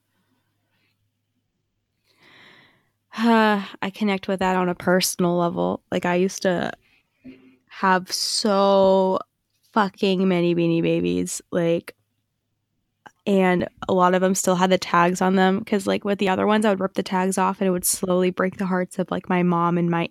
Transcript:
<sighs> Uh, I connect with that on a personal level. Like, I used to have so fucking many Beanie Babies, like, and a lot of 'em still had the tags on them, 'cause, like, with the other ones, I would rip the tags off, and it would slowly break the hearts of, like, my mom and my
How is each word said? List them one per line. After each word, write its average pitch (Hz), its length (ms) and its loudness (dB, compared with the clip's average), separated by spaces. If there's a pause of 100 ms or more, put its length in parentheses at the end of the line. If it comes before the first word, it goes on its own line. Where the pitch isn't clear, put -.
<sighs> - 60 -20 (3000)
Uh, 220 480 2 (160)
I 196 80 -6
connect 196 380 -4
with 190 120 -2
that 185 160 0
on 185 140 0
a 175 60 -4
personal 180 600 0
level. 175 460 -2 (100)
Like, 185 140 -2
I 175 100 -2
used 185 280 -2
to 180 280 -2 (960)
have 185 440 -2
so 196 1080 2 (540)
fucking 196 540 0
many 175 260 2
Beanie 165 300 0
Babies, 175 580 -2 (100)
like, 170 440 -2 (1300)
and 185 420 2 (220)
a - 40 0
lot 180 200 2
of 185 80 2
'em 190 140 2
still 185 200 0
had 180 140 2
the 185 80 4
tags 180 460 0
on 190 120 2
them, 190 300 2
'cause, 196 220 -4
like, 196 180 -2
with 202 140 -2
the 196 100 0
other 196 160 0
ones, 214 200 2
I 220 40 2
would 196 100 0
rip 190 140 -4
the 196 100 -4
tags 190 360 -2
off, 190 200 -2
and 190 80 -2
it 185 40 2
would 180 120 -4
slowly 185 460 0
break 185 280 -4
the 196 100 -4
hearts 180 320 -4
of, 180 120 -6
like, 180 160 -6
my 180 140 0
mom 170 380 2
and 175 100 0
my 170 220 -2